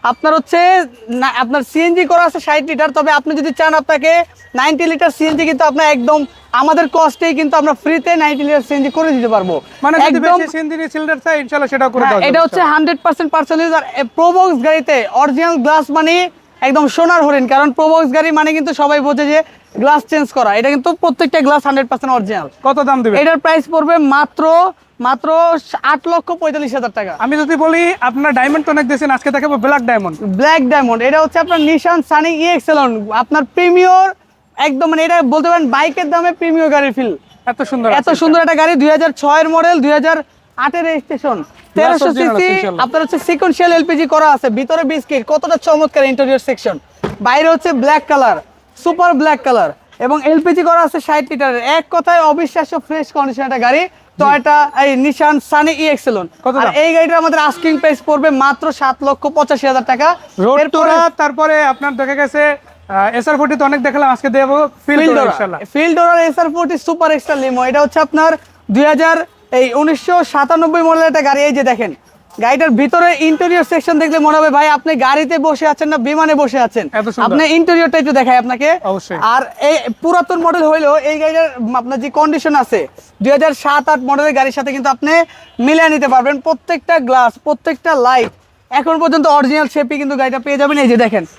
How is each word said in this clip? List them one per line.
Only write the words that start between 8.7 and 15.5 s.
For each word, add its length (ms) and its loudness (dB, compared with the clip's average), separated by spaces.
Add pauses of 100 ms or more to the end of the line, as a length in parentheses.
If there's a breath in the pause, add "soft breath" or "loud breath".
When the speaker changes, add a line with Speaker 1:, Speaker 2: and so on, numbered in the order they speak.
Speaker 1:
করে 200 0
দিতে 180 -2
পারবো। 200 0 (300 loud breath)
Speaker 2:
মানে 120 2
যদি 120 4
Speaker 1:
একদম 320 2
Speaker 2:
বেশি 120 -4
সিএনজি 280 -6
নিয়ে 120 -8
চিল 140 -6
ড্রাইভ 200 -4
চাই, 180 0
ইনশাআল্লাহ 280 -4
সেটাও 220 0
করে 80 0
Speaker 1:
হ্যাঁ, 80 2
Speaker 2:
দেওয়া 120 2
যাবে 80 2
Speaker 1:
এটা 140 0
হচ্ছে 160 -2
Speaker 2:
ইনশাআল্লাহ। 140 2
Speaker 1:
হান্ড্রেড 300 0
পার্সেন্ট 300 0
পার্সোনাল 300 -2
ইউজার। 200 0 (160)
এ, 20 0 (140)
Probox 340 2 (160)
গাড়িতে 300 0 (260)
অরিজিনাল 420 0